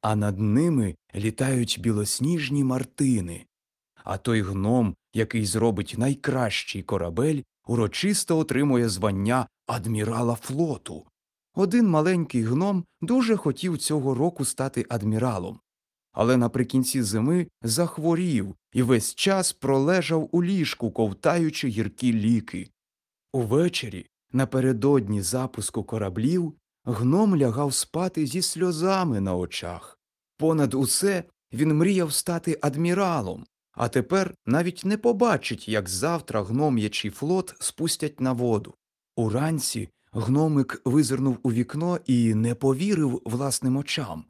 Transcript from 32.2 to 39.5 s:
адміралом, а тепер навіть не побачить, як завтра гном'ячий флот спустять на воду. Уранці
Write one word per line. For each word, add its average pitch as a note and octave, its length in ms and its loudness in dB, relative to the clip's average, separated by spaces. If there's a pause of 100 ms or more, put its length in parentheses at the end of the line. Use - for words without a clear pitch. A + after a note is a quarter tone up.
адміралом, D#3 840 -2 (260)
а A#2+ 180 -2
тепер F#3 440 0 (120)
навіть E3+ 400 0
не G3+ 120 0
побачить, G#3 720 0
як G#2 200 -2
завтра A2+ 540 -2
гном'ячий A2 680 0
флот F#3 480 -4
спустять - 640 -4
на C3 100 0
воду. A#2 420 0 (420)
Уранці A#2+ 760 -2 (220)